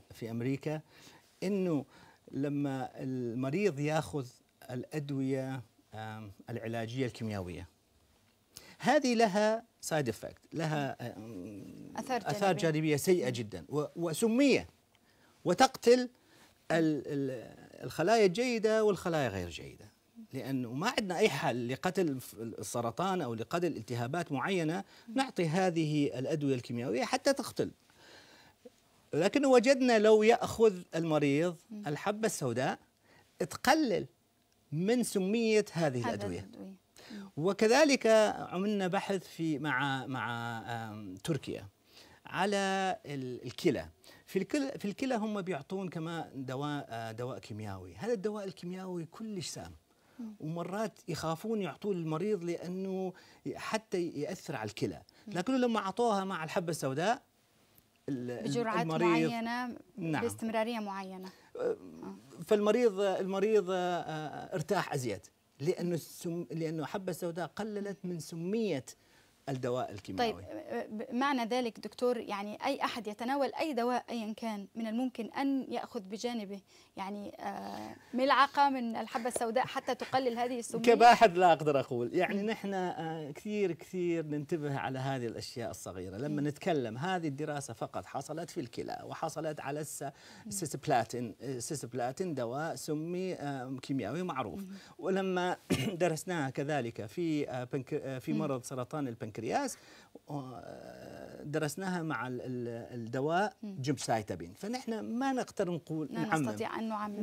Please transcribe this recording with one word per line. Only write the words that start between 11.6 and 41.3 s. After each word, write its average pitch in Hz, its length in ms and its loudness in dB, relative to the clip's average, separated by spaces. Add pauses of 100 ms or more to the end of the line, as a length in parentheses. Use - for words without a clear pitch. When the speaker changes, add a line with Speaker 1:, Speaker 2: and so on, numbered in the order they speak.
Speaker 2:
آثار 240 200 -4
Speaker 1:
آثار 202 360 2
Speaker 2:
جانبية. 147 80 0 (100)
Speaker 1:
جانبية 156 240 2
سيئة 156 340 4
جدًا 107 400 -6
و-، 147 160 -2 (100)
وسمية، 214 720 4 (800)
وتقتل 240 540 6 (720)
ال-، 160 360 4
ال-، 135 760 -6
الخلايا 196 420 4
الجيدة 220 580 2
والخلايا 170 460 2
غير 92 200 -2
جيدة، 69 360 -14 (480)
لأنه 127 400 -4
ما 190 240 -2
عندنا 180 200 -2
أي 208 120 6
حل 123 400 0
لقتل 180 400 0
الف-، 131 300 -6
السرطان 120 840 -2
أو 120 120 -2
لقتل 170 340 -2
التهابات 127 640 -4
معينة 160 520 0 (300)
نعطي 240 340 0
هذه 151 720 2
الأدوية 135 360 2
الكيميائية 123 480 -2
حتى 262 300 2
تقتل. - 380 -2 (1400)
لكن 208 320 2
وجدنا 247 540 8
لو 214 240 10
يأخذ 220 500 6 (220)
المريض 156 600 4 (160)
Speaker 2:
مم. 214 160 -12
Speaker 1:
الحبة 208 380 -2
السوداء 135 540 0 (600)
تقلل 240 640 2 (680)
من 208 320 2
سمية 214 680 4
هذه 143 340 2
Speaker 2:
هذا - 80 -2
Speaker 1:
الأدوية. 90 240 -4
Speaker 2:
الأدوية. 135 260 -14 (460)
مم. 202 260 -14
Speaker 1:
وكذلك 226 720 6 (300)
عملنا 196 500 -2
بحث 190 400 0
في، 160 320 -2
مع، 135 480 0
مع، 117 500 -4 (340)
آم، 104 320 -10
تركيا 127 440 -4 (580)